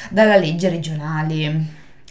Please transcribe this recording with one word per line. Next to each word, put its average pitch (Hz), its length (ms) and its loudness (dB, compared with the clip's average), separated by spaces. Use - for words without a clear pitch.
dalla 208 280 4
legge 170 320 0
regionale. 156 920 -4